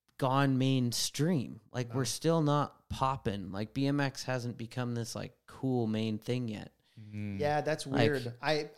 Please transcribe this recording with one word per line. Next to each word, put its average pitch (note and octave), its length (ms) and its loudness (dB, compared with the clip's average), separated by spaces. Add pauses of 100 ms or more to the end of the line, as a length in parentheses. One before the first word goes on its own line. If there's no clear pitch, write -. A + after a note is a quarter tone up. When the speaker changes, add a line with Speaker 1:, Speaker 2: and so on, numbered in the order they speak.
(180)
Speaker 1:
gone C3+ 400 4
mainstream. C3 1000 2 (120)
Like, A#2+ 180 -4
Speaker 2:
No. A2+ 80 -6
Speaker 1:
we're C3 80 2
still E3 360 2
not D3 480 0
popping. G#2 600 -2
Like, G#2 220 -4
B C3+ 140 2
M C#3+ 120 2
X C#3 240 -2
hasn't B2 340 -4
become A#2+ 380 -4
this, A#2 200 -4
like, G#2 200 -8 (100)
cool B2+ 420 0
main A2 320 0
thing B2 280 -2
yet. G#2 240 -8 (420)
Speaker 3:
Mm. G#2 260 -4
Speaker 2:
Yeah, D3 220 2
that's D3+ 240 -2
Speaker 1:
Like C3 140 0 (100)
Speaker 2:
weird. B2 320 -2
I, D3+ 360 0